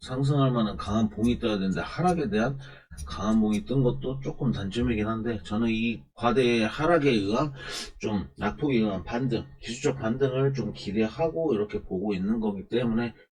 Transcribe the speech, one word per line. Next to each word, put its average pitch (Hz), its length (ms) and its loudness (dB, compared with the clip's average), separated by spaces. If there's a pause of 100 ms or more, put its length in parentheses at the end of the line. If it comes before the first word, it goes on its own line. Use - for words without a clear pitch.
상승할 135 500 2
만한 107 260 0
강한 107 320 0
봉이 117 300 2
떠야 107 180 0
되는데 95 240 0
하락에 160 480 0
대한 113 280 0 (500)
강한 208 320 2
봉이 214 260 2
뜬 175 160 2
것도 123 380 0
조금 139 320 -2
단점이긴 104 560 0
한데, 110 360 -2
저는 110 260 0
이 113 340 -2 (120)
과대 117 500 2
하락에 147 440 4
의한 117 440 2 (460)
좀 98 280 -2 (100)
낙폭에 120 400 0
의한 98 260 0
반등, 120 420 -2 (160)
기술적 - 380 -2
반등을 135 540 2
좀 104 200 -4
기대하고 135 800 0
이렇게 104 280 -2
보고 98 320 -2
있는 104 280 0
거기 98 260 -4
때문에 117 460 0 (200)